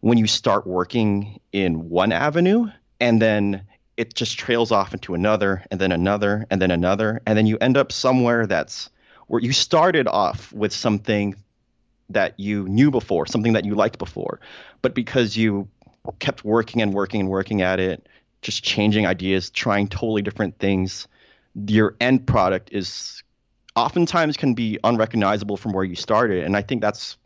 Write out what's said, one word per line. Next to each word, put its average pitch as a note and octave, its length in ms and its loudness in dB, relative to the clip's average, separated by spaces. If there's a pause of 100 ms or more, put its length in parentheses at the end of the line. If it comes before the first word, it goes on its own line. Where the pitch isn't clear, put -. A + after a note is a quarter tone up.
when A#2 160 2
you A2 100 4
start G2+ 400 0
working G2+ 720 -2 (140)
in E2+ 360 -2
one F2+ 220 2
avenue F3 560 2 (320)
and A#2 220 4
then G2+ 400 2 (340)
it A2+ 180 -6
just - 240 -6
trails A#2 340 0
off G2 220 0
into F#2 200 -8
another, G2 580 0
and F#2+ 80 -6
then F#2 140 2
another, G2+ 560 0
and F#2+ 120 0
then F#2 100 2
another. G2 540 0
And A2 120 2
then G#2+ 100 4
you G#2+ 120 2
end C3 180 2
up C#3 160 0
somewhere A#2+ 520 2
that's - 440 -4 (380)
where A#2 140 -2
you B2 120 -2
started D#3+ 540 2
off - 440 -2
with G#2 220 -4
something G#2 600 -2 (760)
that F#2+ 280 0
you G2+ 300 -4
knew A#2+ 240 4
before, G2 340 0
something A2+ 280 0
that G#2+ 100 2
you G#2 120 -4
liked G#2 220 0
before. - 440 -10 (400)
But - 120 -2
because A#2 440 0
you G2+ 320 0 (500)
kept - 240 -4
working A2+ 380 0
and G#2 120 0
working G2 280 -2
and F#2+ 80 -2
working F#2+ 320 -2
at F#2 180 2
it, F#2 280 -4 (340)
just - 220 -8
changing G#2+ 440 2
ideas, F#2 420 -2
trying G2+ 380 -2
totally A2 340 -4
different G2+ 380 -4
things, F#2+ 480 -2 (600)
your G#2+ 340 2
end B2+ 260 2
product F#2 460 0
is - 500 -10 (540)
oftentimes D#3+ 600 0
can C3+ 160 0
be A2 300 -2
unrecognizable G#2+ 760 0
from A2 140 -6
where F#2+ 140 -2
you F2+ 100 -8
started. G#2+ 480 0
And F#2 120 0
I G#2 60 2
think A2 200 -4
that's - 440 -4